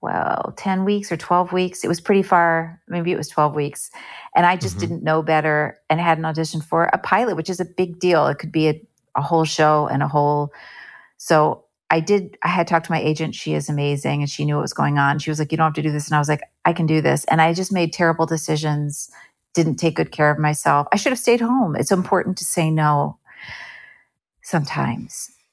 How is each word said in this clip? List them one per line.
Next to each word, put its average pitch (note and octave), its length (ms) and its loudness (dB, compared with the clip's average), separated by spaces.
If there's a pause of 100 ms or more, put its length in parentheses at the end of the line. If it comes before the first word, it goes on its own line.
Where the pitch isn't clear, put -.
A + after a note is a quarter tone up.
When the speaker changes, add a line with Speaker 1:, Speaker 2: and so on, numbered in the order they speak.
Speaker 1:
well, - 560 -4
ten F#3+ 260 -2
weeks G3+ 300 -2
or D#3+ 40 -4
twelve F3+ 360 0
weeks. F#3 320 -2
It - 20 0
was E3 140 -2
pretty G3 220 4
far. E3 680 2
Maybe E3+ 240 -2
it - 40 -2
was - 120 -6
twelve D3+ 260 0
weeks. C#3+ 340 -4 (460)
And F3 100 6
I F3+ 120 4
just F3 180 -4
Speaker 2:
Mm-hmm. G3 60 -8
Speaker 1:
didn't E3 220 -6
know D#3 200 2
better D3+ 540 0 (120)
and D#3+ 120 2
had E3+ 160 4
an D#3+ 80 -4
audition D#3+ 340 -2
for E3 320 0
a E3 60 2
pilot, G3+ 400 0
which - 120 -6
is F3+ 120 -4
a F3+ 40 -2
big F3 340 -4
deal. E3 280 4
It C#3+ 100 -2
could D#3 140 -10
be D#3 160 2
a, D#3 140 0 (340)
a - 60 -2
whole D#3+ 240 2
show D3+ 420 2
and C3+ 160 -2
a D3 60 -2
whole, D3 420 0 (680)
so D#3 460 2 (260)
I E3 120 2
did, F#3+ 420 0
I D#3+ 60 0
had F3 180 0
talked E3 200 0
to - 40 -4
my E3 80 0
agent. D#3 340 -2
She - 200 -6
is D3 160 -4
amazing C#3+ 520 -2
and C#3+ 80 -2
she D3 140 -6
knew D3 120 0
what D3 80 0
was C#3 100 -6
going D3 260 0
on. C#3+ 200 2
She D3 120 -6
was D3+ 80 -4
like, D3 140 -2
"You D#3 40 -2
don't D#3+ 100 4
have D3+ 80 0
to D3+ 60 -4
do D3+ 100 0
this." D3 160 -4
And D#3 80 -2
I D3+ 40 4
was D3 80 0
like, D3+ 140 0 (240)
"I E3+ 80 2
can E3+ 120 0
do D#3 140 4
this." D3 260 2
And D#3+ 160 2
I E3 120 4
just F3+ 180 -2
made E3+ 220 0
terrible E3 320 2
decisions, D3+ 840 -2 (440)
didn't D#3+ 240 2
take E3 180 0
good D#3+ 160 -2
care D3+ 180 2
of D3 80 0
myself. D3+ 540 2
I G#3 60 2
should C4 160 0
have A#3+ 60 -4
stayed A#3+ 200 2
home. A#3 380 0
It's - 160 2
important F#3 460 0
to - 60 -8
say D#3+ 240 0
no D3+ 480 2 (1300)
sometimes. C#3 880 -4 (220)